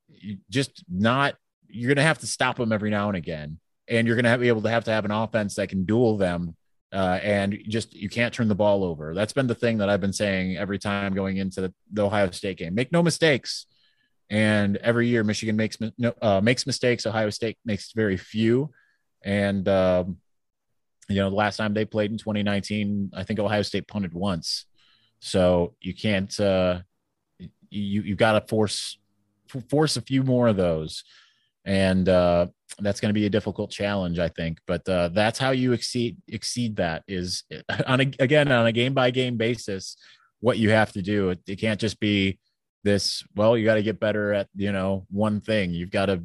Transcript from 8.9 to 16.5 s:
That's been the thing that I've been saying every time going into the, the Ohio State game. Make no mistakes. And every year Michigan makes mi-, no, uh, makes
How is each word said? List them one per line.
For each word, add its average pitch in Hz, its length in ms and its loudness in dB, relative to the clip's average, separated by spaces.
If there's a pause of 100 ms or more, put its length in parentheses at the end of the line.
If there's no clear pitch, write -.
That's 104 200 -2
been 131 140 0
the 117 80 0
thing 113 240 0
that 101 100 2
I've 101 100 4
been 95 140 -2
saying 92 420 -2
every 98 240 -6
time 101 340 -4
going 95 220 -2
into 95 240 -4
the, 95 140 -4 (180)
the 104 140 0
Ohio 101 260 2
State 92 260 -6
game. 87 160 -6
Make 127 200 -2
no 170 100 4
mistakes. 156 600 0 (640)
And 104 480 2
every 120 300 2
year 117 160 2
Michigan 107 320 -2
makes 110 240 -2
mi-, 110 180 -6
no, 117 240 0
uh, 98 200 4
makes 127 260 2